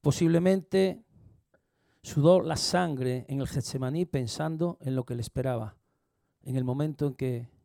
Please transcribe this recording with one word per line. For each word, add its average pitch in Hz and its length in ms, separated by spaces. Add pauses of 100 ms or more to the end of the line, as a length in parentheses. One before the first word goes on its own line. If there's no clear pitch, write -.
Posiblemente 180 1040 (960)
sudó 170 400
la 160 140
sangre 131 720
en 139 120
el 127 60
Getsemaní 139 580
pensando 156 760
en 131 140
lo 127 100
que - 80
le 120 80
esperaba, 120 560 (640)
en 127 140
el 131 80
momento 143 420
en 143 80
que 120 380 (140)